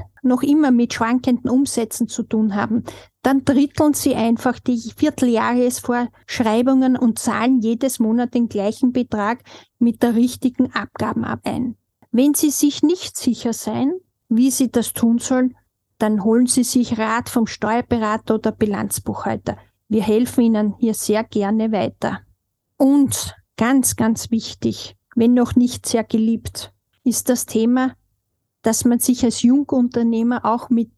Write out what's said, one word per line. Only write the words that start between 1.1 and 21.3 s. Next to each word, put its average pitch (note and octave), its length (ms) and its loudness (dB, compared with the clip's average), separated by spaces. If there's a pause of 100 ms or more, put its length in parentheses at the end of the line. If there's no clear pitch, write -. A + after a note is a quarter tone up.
Umsätzen A#3+ 580 -2
zu - 140 -8
tun A3 320 -2
haben, G#3+ 300 -2 (400)
dann C4+ 200 2
dritteln C#4+ 520 2
Sie C4 180 0
einfach A#3 460 0
die A#3 360 -4
Vierteljahresvorschreibungen B3 2000 0
und A#3 220 2
zahlen A#3+ 420 0
jedes A3+ 380 -2
Monat A#3+ 380 0
den A#3+ 140 0
gleichen G#3+ 420 -2
Betrag A#3 480 -2 (400)
mit A#3 240 0
der A#3 100 2
richtigen B3 600 0
Abgaben A3+ 500 -4
ab - 200 -6
ein. - 320 -6 (360)
Wenn C#4 240 4
Sie D4+ 160 2
sich - 320 0
nicht - 340 -2
sicher A#3 360 -2
sein, A#3 400 -4 (340)
wie B3 240 2
Sie B3 180 0
das - 240 -2
tun A#3 240 2
sollen, B3+ 380 0 (420)
dann G#3+ 260 0
holen A3+ 220 4
Sie B3 180 2
sich A#3 360 0
Rat A3 300 -2
vom A3+ 180 0
Steuerberater A3 880 -2
oder A3 160 -2
Bilanzbuchhalter. - 1040 -4 (320)
Wir G#3+ 140 2
helfen A#3 400 2
Ihnen G#3+ 340 0
hier A3+ 160 0
sehr G#3+ 300 -2
gerne A3 480 -2